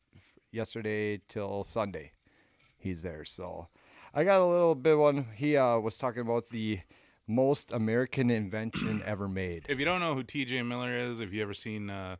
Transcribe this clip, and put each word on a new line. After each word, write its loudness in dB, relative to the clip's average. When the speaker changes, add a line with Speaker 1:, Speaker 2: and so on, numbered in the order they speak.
Speaker 1:
yesterday -2
till -4
Sunday. -4
He's -6
there, -8
so -10
I 2
got 6
a 6
little 4
bit 6
one. 6
He, 2
uh, 6
was -4
talking -4
about 0
the -2
most 2
American 0
invention -2
<clears throat> -10
ever -4
made. -4
Speaker 2:
If -2
you 0
don't 0
know 0
who -2
T -4
J -2
Miller -4
is, -4
if -6
you -2
ever -4
seen, -6
uh, -8